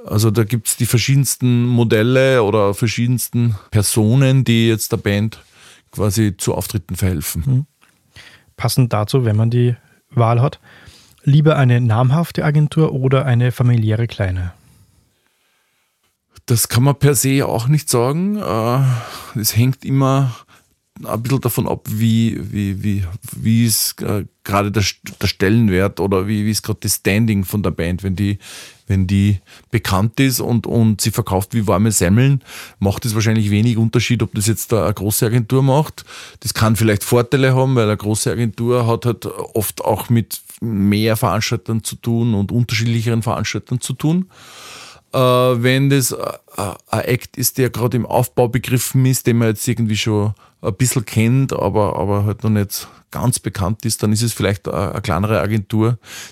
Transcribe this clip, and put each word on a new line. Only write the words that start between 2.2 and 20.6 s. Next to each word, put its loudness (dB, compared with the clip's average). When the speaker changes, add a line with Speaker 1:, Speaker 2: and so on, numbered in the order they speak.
Speaker 1:
oder 2
verschiedensten -2
Personen, 2
die 2
jetzt -2
der 0
Band -2
quasi 0
zu -4
Auftritten -6
verhelfen. -4
Speaker 2:
Mhm. 0
Passend 0
dazu, 0
wenn 2
man 2
die 2
Wahl 2
hat, 0
lieber 4
eine 4
namhafte 2
Agentur 2
oder 2
eine 2
familiäre 2
kleine? -4
Speaker 1:
Das 0
kann 0
man 2
per 4
se 0
auch -2
nicht 2
sagen. 0
Äh, 0
es -4
hängt 2
immer 0